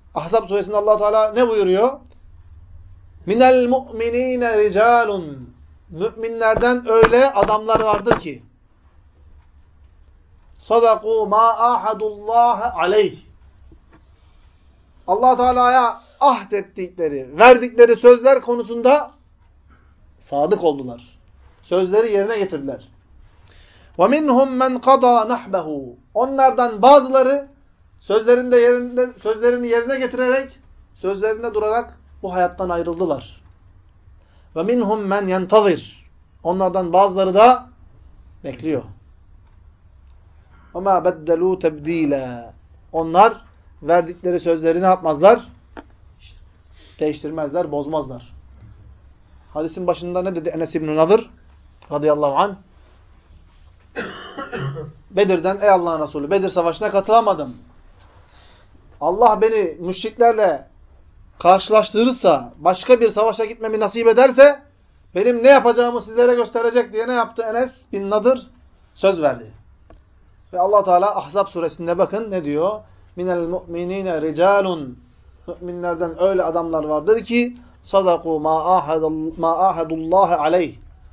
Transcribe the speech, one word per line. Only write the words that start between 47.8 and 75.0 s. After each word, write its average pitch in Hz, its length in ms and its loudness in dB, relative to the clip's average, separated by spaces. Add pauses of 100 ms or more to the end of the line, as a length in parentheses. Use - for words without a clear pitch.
Hadisin 160 340 -8
başında 175 340 -4
ne 180 140 -6
dedi 165 140 -8
Enes 160 260 -6
İbn 156 200 -6
Nadır 185 340 2 (640)
radıyallahu 147 440 -2
anh? 185 200 -2 (1400)
<coughs> - 80 -10 (1080)
Bedir'den, 185 500 0
"Ey 208 80 2
Allah'ın 170 380 0
Resulü, 147 240 -8
Bedir 196 180 0
Savaşı'na 175 420 -4
katılamadım. 190 640 0 (1500)
Allah 202 400 2
beni 214 380 0
müşriklerle 208 880 0 (720)
karşılaştırırsa, 190 1160 0
başka 185 420 2
bir 226 100 2
savaşa 220 360 -2
gitmemi 220 340 -6
nasip 226 280 -2
ederse, 262 540 6 (540)
benim 233 280 0
ne 262 60 8
yapacağımı 240 520 4
sizlere 240 340 2
gösterecek," 233 580 -2
diye 226 140 -4
ne 254 60 -4
yaptı 226 280 -4
Enes 214 500 -6
bin 196 180 -8
Nadır? 233 420 -2 (440)
Söz 190 260 0
verdi. 117 300 -4 (1040)
Ve 180 60 -4
Allah 196 240 2
Teala 190 340 2
Ahzab 180 300 -4
suresinde 170 500 -6
bakın 196 340 -4
ne 180 120 -6
diyor? 160 360 -4 (360)
"Minel 175 320 -6
mu'minine 175 760 -8
ricalun." 160 800 -2 (640)